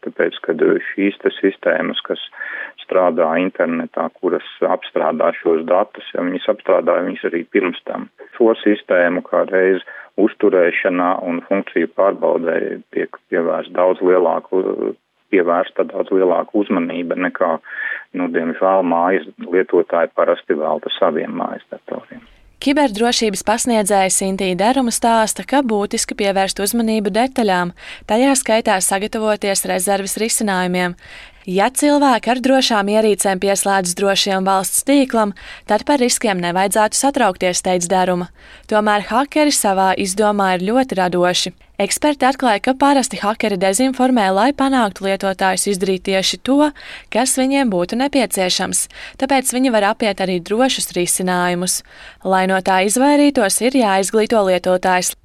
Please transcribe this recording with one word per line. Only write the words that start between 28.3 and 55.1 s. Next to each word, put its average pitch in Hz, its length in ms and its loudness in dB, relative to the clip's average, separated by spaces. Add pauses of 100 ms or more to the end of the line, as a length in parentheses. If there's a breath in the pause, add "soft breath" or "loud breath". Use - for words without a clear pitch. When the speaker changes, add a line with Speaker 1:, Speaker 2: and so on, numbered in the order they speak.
Speaker 2:
skaitā 220 440 2
sagatavoties 208 840 -2
rezerves 196 520 -2
risinājumiem. 185 760 0 (480 loud breath)
Ja 190 240 0
cilvēki 277 640 2
ar 254 80 0
drošām 254 480 2
ierīcēm 202 560 2
pieslēdzas 196 560 0
drošiem 196 480 0
valsts 190 400 0
tīklam, 254 460 2 (340 loud breath)
tad 214 160 2
par 294 160 2
riskiem 233 400 0
nevajadzētu 196 560 0
satraukties, 202 720 0
teica 180 260 0
Deruma. 185 380 0 (420 loud breath)
Tomēr 214 380 2
hakeri 285 420 2
savā 190 380 2 (100)
izdomā 202 560 0
ir 180 140 -2
ļoti 254 320 0
radoši. 180 500 0 (320 soft breath)
Eksperti 285 400 0
atklāja, 254 400 2
ka 262 160 0
parasti 277 400 2
hakeri 208 400 -2
dezinformē, 247 720 2
lai 220 240 2
panāktu 254 480 0
lietotājus 190 720 -2
izdarīt 185 340 -2
tieši 190 400 0
to, 294 220 4 (420 loud breath)
kas 254 240 0
viņiem 262 380 2
būtu 180 260 -2
nepieciešams, 196 840 -2 (340 loud breath)
tāpēc 277 320 0
viņi 254 220 0
var 202 160 4
apiet 208 340 -2
arī 185 160 0
drošus 220 560 -2
risinājumus. 180 840 0 (420 loud breath)
Lai 185 240 2
no 190 160 2
tā 185 240 2
izvairītos, 277 800 2
ir 262 140 0
jāizglīto 208 640 2
lietotājs. 185 640 0 (140)